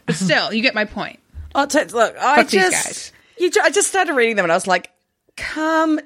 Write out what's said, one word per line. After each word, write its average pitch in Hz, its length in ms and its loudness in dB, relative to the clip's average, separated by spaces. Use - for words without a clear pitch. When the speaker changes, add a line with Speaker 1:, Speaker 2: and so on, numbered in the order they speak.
Speaker 1:
But - 80 -2
still, 190 380 0
you 220 100 -2
get 240 120 0
my 214 100 -2
point. - 340 -10
Speaker 2:
I'll 277 120 0
take, 262 260 0
look, 208 260 0
I 254 180 2
Speaker 1:
Fuck - 120 4
these 392 120 2
Speaker 2:
just, - 160 -2
Speaker 1:
guys. - 260 -12
Speaker 2:
you 349 120 0
ju-, 427 120 2
I 311 80 4
just 370 180 0
started 359 260 0
reading 226 220 2
them 196 100 2
and 165 60 2
I 170 40 6
was 185 100 -4
like, 185 240 -2
"Calm 320 680 -2